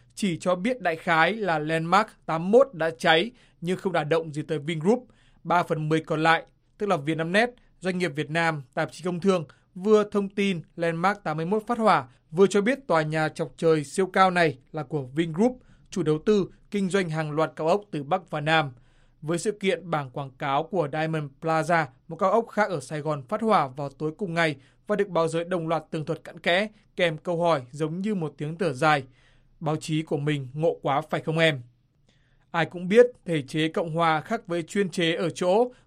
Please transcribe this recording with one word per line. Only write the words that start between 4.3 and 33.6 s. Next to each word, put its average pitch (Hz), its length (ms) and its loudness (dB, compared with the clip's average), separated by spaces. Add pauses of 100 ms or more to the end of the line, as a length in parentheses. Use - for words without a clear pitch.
gì 151 80 -6
tới 151 180 -4
Vingroup. 170 480 0 (360)
Ba 170 200 2
phần 156 260 -2
mười 160 100 2
còn 156 240 -2
lại, 160 220 4 (320)
tức 208 120 -4
là 180 80 2
Vietnamnet, 165 520 0 (300)
doanh 180 180 -4
nghiệp 175 180 -2
Việt 143 140 -4
Nam, 160 320 -2 (120)
tạp 156 180 -4
chí - 120 -18
Công 175 160 -4
Thương, 180 260 2 (300)
vừa 208 360 4
thông 202 180 -2
tin 196 320 -2 (140)
Landmark 170 480 -2
tám 156 140 -4
mươi 160 80 -4
mốt 208 220 -2
phát 240 100 -2
hỏa, 175 300 4 (240)
vừa 185 160 6
cho 202 140 2
biết 262 260 -2
tòa 165 140 2
nhà 156 280 0
chọc 156 280 -8
trời 160 260 2
siêu 185 240 -2
cao 190 240 4
này 165 260 2 (140)
là 156 120 -8
của 139 200 -6
Vingroup, 170 560 0 (300)
chủ 180 140 -4
đầu 156 220 0
tư, 208 220 4 (240)
kinh 196 180 -2
doanh 185 200 0
hàng 156 220 -4
loạt 156 240 0
cao 156 120 -2
ốc 202 140 2 (100)
từ 147 120 -6
Bắc 180 280 -4
và 151 100 -4
Nam. 156 300 2 (500)
Với 160 160 -2
sự 214 140 -2
kiện 190 380 -4
bảng 147 200 -4
quảng 135 220 -10
cáo 139 320 -2
của 165 280 -2
Diamond 156 340 -2 (160)
Plaza, 160 440 2 (220)
một 165 80 -10
cao 190 160 2
ốc 226 160 2
khác 208 220 0
ở 170 100 -4
Sài 151 220 -8
Gòn 143 260 -4
phát 214 140 -4
hỏa 196 260 4
vào 139 220 -8
tối 156 280 -6
cùng 175 160 -6
ngày 165 220 0 (320)
và 208 80 0
được 196 140 -2
báo 165 180 2
giới 160 160 -2
đồng 170 240 -4
loạt 160 240 -2
tường 156 140 -6
thuật 160 180 -6
cặn - 160 -18
kẽ, 196 280 0 (280)
kèm 165 220 0
câu 170 240 -4
hỏi 165 200 2 (100)
giống 156 300 -6
như 214 140 -2
một 156 220 -4
tiếng 156 200 -8
thở 165 160 -2
dài. 147 300 2 (560)
"Báo 156 160 -2
chí 156 260 -4
của 160 160 -4
mình 143 360 -4
ngộ 156 280 -2
quá 143 280 0
phải 160 120 -4
không 160 160 -2
em?" 156 240 2 (920)
Ai 165 140 0
cũng 175 220 -10
biết, 233 180 6 (200)
thể 160 160 -2
chế 156 260 -2